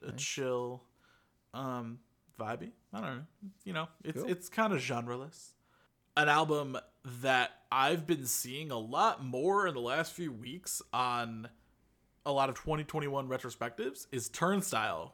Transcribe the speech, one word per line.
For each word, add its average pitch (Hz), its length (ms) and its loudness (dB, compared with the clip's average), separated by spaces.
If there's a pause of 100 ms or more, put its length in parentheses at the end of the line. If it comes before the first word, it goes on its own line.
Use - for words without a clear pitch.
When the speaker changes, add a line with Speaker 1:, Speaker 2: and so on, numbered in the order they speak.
Speaker 1:
a - 80 -8
Speaker 2:
Nice. 135 120 -6
Speaker 1:
chill, 127 600 -2 (680)
um, 123 460 -6 (400)
vibey. 156 320 -6 (220)
I 214 80 -6
don't 135 160 -6
know. 147 80 -12 (380)
You 190 100 -8
know, 160 140 -4 (160)
it's, 156 180 -6
Speaker 2:
Cool. - 80 -4
Speaker 1:
it's 180 200 -4
kinda 208 280 2
genreless. 123 760 -6 (640)
An 151 140 6
album 147 480 4 (440)
that 127 400 4 (100)
I've 151 360 4
been 156 180 2
seeing 135 460 -2
a 123 80 -2
lot 143 440 2
more 170 440 4
in 151 80 0
the 120 60 -2
last 143 320 0
few 170 180 -6
weeks 135 500 -8 (100)
on 117 560 0 (800)
a 143 60 0
lot 139 180 4
of 120 60 -2
twenty 151 280 -2
twenty-one 143 440 -2
retrospectives 127 840 -4
is 123 160 -2
Turnstile 110 880 0